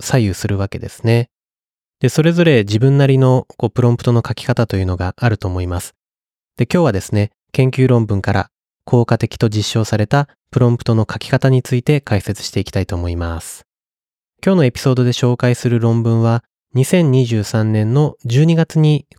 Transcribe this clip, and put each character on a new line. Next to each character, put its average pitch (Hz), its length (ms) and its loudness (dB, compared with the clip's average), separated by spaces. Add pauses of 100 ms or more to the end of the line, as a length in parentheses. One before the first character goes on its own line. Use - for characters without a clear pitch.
左 - 180 -2
右 101 160 0
す - 140 -8
る 101 100 -2
わ 98 80 -2
け - 140 -10
で - 80 -12
す - 180 -8
ね。 117 240 0 (720)
で、 127 80 2
そ 151 160 0
れ 170 80 2
ぞ 175 100 2
れ 135 220 4
自 104 160 -2
分 139 180 4
な 139 80 4
り 135 120 4
の、 127 280 2 (100)
こ 117 120 -4
う、 - 20 -4
プ 123 120 -2
ロ 120 100 4
ン 120 40 0
プ - 60 -8
ト 120 100 0
の 117 140 2
書 113 80 -4
き - 80 -16
方 117 240 -2
と 101 100 -4
い 95 60 0
う 92 40 -2
の 90 100 -2
が 90 200 -6
あ 120 120 0
る 107 100 0
と - 80 -8
思 92 160 -4
い 87 60 -6
ま 87 100 -4
す。 - 160 -12 (640)
で、 120 100 0
今 175 160 0
日 160 40 2
は 123 40 2
で 98 120 -2
す - 120 -8
ね、 104 160 0 (220)
研 131 180 2
究 131 160 0
論 120 180 4
文 101 160 -2
か 98 120 -4
ら 95 180 -2 (340)
効 120 220 2
果 117 100 0
的 - 220 -4
と 117 100 0
実 107 260 -4
証 110 100 0
さ - 120 -4
れ 104 120 0
た 143 200 0 (220)
プ - 80 -2
ロ 120 120 4
ン 120 60 0
プ - 60 -8
ト 113 140 0
の 110 120 0
書 - 120 -10
き - 80 -14
方 131 220 0
に 127 120 2
つ - 140 -4
い 120 80 -4
て 147 160 2
解 101 200 -2
説 - 220 -8
し - 80 -12
て - 80 -4
い 95 60 -2
き - 80 -16
た 98 80 -2
い 90 60 -2
と 92 100 -8
思 87 120 -4
い 85 60 -4
ま 85 260 -6
す。 - 220 -18 (840)
今 190 120 2
日 - 0 -
の 160 80 4
エ 123 80 2
ピ - 80 -14
ソ 131 100 0
ー 127 60 2
ド 127 80 0
で 123 80 2
紹 123 240 0
介 123 180 0
す - 160 -2
る 120 80 2
論 117 240 0
文 113 180 2
は、 117 220 0 (320)
二 127 100 2
千 165 280 2
二 131 120 4
十 113 200 -2
三 110 260 0
年 110 240 0
の 147 300 0
十 123 180 2
二 165 140 2
月 160 240 0
に 151 260 2 (120)